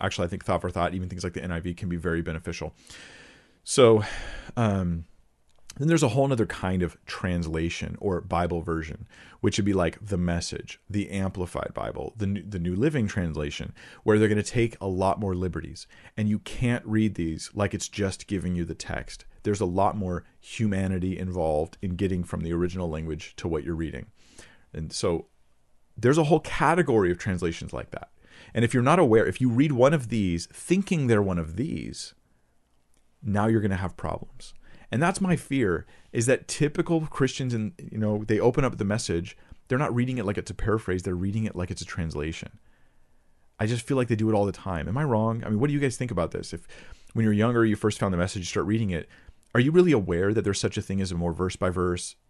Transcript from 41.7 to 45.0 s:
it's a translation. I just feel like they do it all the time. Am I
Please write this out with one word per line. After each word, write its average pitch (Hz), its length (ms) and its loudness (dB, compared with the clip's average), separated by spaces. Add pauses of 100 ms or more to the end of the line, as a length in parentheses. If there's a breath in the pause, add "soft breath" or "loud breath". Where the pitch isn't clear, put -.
it's 85 120 -8
a 82 40 -12
translation. 80 760 -6 (1000)
I 113 80 0
just 117 180 -2
feel 139 120 0
like 127 100 2
they 120 80 2
do 110 140 2
it 110 60 4
all 101 120 4
the 95 60 0
time. 87 340 -4
Am 98 100 -2
I 143 60 0